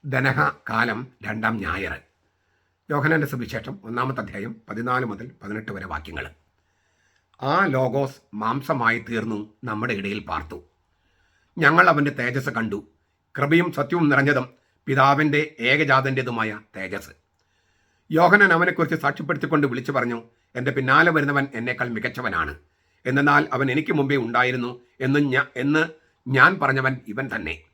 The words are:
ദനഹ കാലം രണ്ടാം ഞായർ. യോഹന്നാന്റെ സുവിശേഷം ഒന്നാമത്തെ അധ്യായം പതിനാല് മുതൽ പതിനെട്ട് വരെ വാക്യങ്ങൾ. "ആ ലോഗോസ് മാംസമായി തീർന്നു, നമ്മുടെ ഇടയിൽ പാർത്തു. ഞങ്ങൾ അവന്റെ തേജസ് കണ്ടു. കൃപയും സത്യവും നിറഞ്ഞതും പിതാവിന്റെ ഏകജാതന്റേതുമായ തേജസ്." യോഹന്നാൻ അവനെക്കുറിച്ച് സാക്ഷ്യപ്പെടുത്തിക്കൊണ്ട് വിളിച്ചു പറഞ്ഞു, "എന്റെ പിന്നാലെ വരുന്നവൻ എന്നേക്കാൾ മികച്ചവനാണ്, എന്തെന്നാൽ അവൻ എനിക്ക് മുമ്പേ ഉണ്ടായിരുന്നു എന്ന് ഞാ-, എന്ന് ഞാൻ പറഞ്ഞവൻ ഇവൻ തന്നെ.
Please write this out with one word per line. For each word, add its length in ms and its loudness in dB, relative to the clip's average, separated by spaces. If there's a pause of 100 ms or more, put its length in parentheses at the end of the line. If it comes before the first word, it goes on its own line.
ദനഹ 440 0 (200)
കാലം 380 -2 (160)
രണ്ടാം 340 -2
ഞായർ. 420 -6 (920)
യോഹന്നാന്റെ 360 0
സുവിശേഷം 560 -8
ഒന്നാമത്തെ 380 -4
അധ്യായം 340 -10 (140)
പതിനാല് 360 -4
മുതൽ 260 -10 (120)
പതിനെട്ട് 280 -10
വരെ 140 -10
വാക്യങ്ങൾ. 440 -10 (1120)
"ആ 240 2
ലോഗോസ് 500 0 (180)
മാംസമായി 760 -2
തീർന്നു, 440 -6 (100)
നമ്മുടെ 300 -4
ഇടയിൽ 260 -6
പാർത്തു. 440 -10 (920)
ഞങ്ങൾ 320 6
അവന്റെ 220 2
തേജസ് 380 -4
കണ്ടു. 380 -6 (500)
കൃപയും 340 2
സത്യവും 380 0
നിറഞ്ഞതും 440 2 (320)
പിതാവിന്റെ 760 2
ഏകജാതന്റേതുമായ 1000 0 (180)
തേജസ്." 320 -10 (1000)
യോഹന്നാൻ 420 6
അവനെക്കുറിച്ച് 420 2
സാക്ഷ്യപ്പെടുത്തിക്കൊണ്ട് 720 -2
വിളിച്ചു 240 -6
പറഞ്ഞു, 320 -2 (320)
"എന്റെ 160 -4
പിന്നാലെ 400 4
വരുന്നവൻ 420 0
എന്നേക്കാൾ 360 -4
മികച്ചവനാണ്, 680 -6 (500)
എന്തെന്നാൽ 480 4
അവൻ 180 0
എനിക്ക് 220 -2
മുമ്പേ 240 0
ഉണ്ടായിരുന്നു 640 -2 (200)
എന്ന് 180 2
ഞാ-, 360 0
എന്ന് 320 2 (400)
ഞാൻ 320 6
പറഞ്ഞവൻ 380 0 (100)
ഇവൻ 280 -8
തന്നെ. 260 -10 (120)